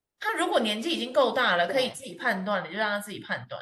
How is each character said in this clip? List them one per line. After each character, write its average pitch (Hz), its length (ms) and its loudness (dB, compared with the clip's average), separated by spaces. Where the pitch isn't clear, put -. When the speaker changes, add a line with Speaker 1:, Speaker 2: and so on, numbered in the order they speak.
Speaker 1:
他 440 140 -2
如 349 160 0
果 349 100 4
年 214 220 0
纪 320 80 -2
已 226 80 0
经 247 160 -4
够 262 180 4
大 220 260 4
了， 170 100 4
Speaker 2:
对。 196 80 -2
Speaker 1:
可 262 40 4
以 254 100 2
自 - 140 -12
己 254 120 -12
判 202 280 -2
断， 196 240 -2
你 160 60 -12
就 202 60 -4
让 214 100 2
他 208 100 0
自 208 120 -10
己 202 80 -10
判 151 280 -8
断。 - 140 -10